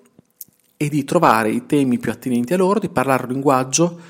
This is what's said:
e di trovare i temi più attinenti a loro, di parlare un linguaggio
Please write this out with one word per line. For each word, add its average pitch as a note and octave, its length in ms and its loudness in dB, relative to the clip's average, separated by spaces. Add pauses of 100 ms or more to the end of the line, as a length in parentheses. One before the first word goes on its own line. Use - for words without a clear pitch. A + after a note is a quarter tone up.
(760)
e D3 120 -4
di C#3+ 140 -2
trovare A2+ 480 2
i A#2 140 -4
temi C3 340 2
più A#2+ 120 -6
attinenti A#2+ 420 -4
a F3+ 40 0
loro, F#3+ 220 2
di F#3 100 -6
parlare B2+ 340 0
un A#2+ 100 -6
linguaggio C3+ 640 0 (100)